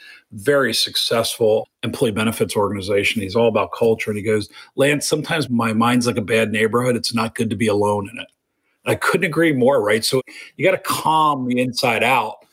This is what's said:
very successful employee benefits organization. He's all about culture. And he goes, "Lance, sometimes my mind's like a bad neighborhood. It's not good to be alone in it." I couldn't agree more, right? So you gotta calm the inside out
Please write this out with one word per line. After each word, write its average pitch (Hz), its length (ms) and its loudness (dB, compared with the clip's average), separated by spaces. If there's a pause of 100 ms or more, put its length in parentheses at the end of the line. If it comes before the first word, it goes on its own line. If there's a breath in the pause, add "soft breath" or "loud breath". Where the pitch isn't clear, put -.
(300 loud breath)
very 123 420 0
successful - 960 0 (140)
employee 117 300 0
benefits 110 440 -2
organization. 101 640 0
He's 95 160 -4
all 117 120 4
about 104 240 0
culture. 113 380 0
And 104 60 -4
he 101 80 -8
goes, 107 240 0 (280 loud breath)
"Lance, 139 300 2
sometimes 151 440 -2
my 113 240 0
mind's 120 320 2
like 123 100 0
a 117 60 -2
bad 110 280 0
neighborhood. 113 460 0
It's - 160 -4
not 113 220 -4
good 110 160 -2
to 104 60 -4
be 110 100 -2
alone 104 440 0
in - 80 -16
it." - 100 -14 (560)
I 110 120 -2
couldn't 185 300 0
agree 160 260 2
more, 131 280 4
right? 107 240 0
So 131 180 0 (340 loud breath)
you 139 80 -2
gotta 185 140 2
calm 151 680 2
the 123 140 0
inside 123 420 0
out 117 360 0 (140 soft breath)